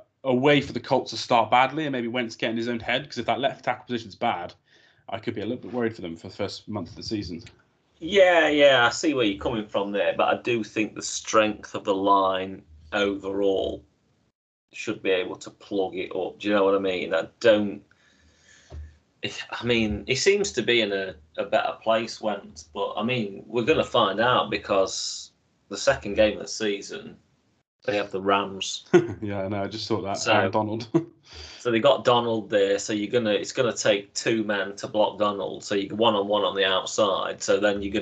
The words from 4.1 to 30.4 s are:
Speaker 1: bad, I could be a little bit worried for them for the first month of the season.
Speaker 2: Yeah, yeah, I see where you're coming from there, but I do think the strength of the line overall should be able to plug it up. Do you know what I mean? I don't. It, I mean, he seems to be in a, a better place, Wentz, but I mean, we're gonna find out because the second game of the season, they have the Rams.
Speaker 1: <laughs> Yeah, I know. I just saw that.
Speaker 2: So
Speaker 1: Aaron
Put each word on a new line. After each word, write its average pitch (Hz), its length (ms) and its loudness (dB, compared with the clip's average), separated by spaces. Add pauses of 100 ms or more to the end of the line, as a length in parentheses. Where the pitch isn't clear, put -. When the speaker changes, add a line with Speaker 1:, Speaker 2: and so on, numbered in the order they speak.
Speaker 1:
bad, 90 360 -4 (560)
I 98 120 -6
could - 140 -6
be 104 80 -6
a 98 40 -6
little 120 160 -6
bit 95 100 -14
worried 117 220 -2
for - 80 -16
them 82 140 -10
for 95 120 -14
the 95 60 -18
first - 340 -8
month 101 220 -6
of - 60 -18
the - 80 -16
season. 90 400 -6 (560)
Speaker 2:
Yeah, 175 480 6
yeah, 143 360 8
I 120 60 6
see 156 240 0
where 127 100 2
you're 101 160 0
coming 113 280 -4
from 101 240 -2
there, 95 240 2
but - 200 2
I - 60 -8
do 117 220 0
think 107 320 -4
the - 60 -10
strength - 760 0
of 98 80 -10
the 101 100 2
line 95 680 2 (320)
overall 98 880 0 (920)
should - 280 -6
be 101 80 -4
able 92 260 0
to - 140 -14
plug 95 460 -6
it - 180 -8
up. 90 240 -6
Do 101 100 -6
you 104 60 2
know 101 80 4
what 98 120 4
I 98 40 4
mean? 90 360 -2
I 82 120 0 (140)
don't. 104 420 4 (1400)
It, - 280 -10
I - 140 -10
mean, 110 420 0
he 127 80 0
seems 196 380 2
to 120 100 -2
be 117 200 2
in 101 100 -2
a, 95 220 -4 (240)
a 104 80 -2
better 82 260 0 (100)
place, 113 380 -2
Wentz, 104 440 -6
but - 340 -6
I 104 40 -2
mean, 113 440 -4
we're 117 180 -2
gonna 139 180 2
find 113 380 2
out 113 300 2
because - 800 -2 (400)
the 98 80 -10
second 107 380 0
game 107 200 4
of 87 60 -10
the - 60 -14
season, - 680 -6 (720)
they 104 100 -2
have 101 140 -4
the 95 100 -6
Rams. 98 680 -2
Speaker 1:
<laughs> 98 340 4
Yeah, 101 220 -6
I 98 40 -4
know. 101 140 -4
I 98 60 -4
just 107 180 -10
saw 104 160 -2
that. 98 160 -4
Speaker 2:
So 113 160 2
Speaker 1:
Aaron 101 160 2